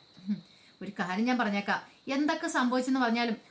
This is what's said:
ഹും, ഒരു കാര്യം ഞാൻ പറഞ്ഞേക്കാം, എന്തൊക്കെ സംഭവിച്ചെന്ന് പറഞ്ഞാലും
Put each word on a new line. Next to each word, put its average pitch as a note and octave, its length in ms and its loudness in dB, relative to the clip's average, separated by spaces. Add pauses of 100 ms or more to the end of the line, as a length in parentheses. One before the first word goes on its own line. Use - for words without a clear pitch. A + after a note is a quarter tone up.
(280)
ഹും, F#3+ 140 -4 (400)
ഒരു F#3+ 80 -8
കാര്യം F#3 340 -2
ഞാൻ B3 140 2
പറഞ്ഞേക്കാം, G3+ 420 0 (320)
എന്തൊക്കെ D4+ 360 0
സംഭവിച്ചെന്ന് B3+ 520 2
പറഞ്ഞാലും A#3 360 2 (140)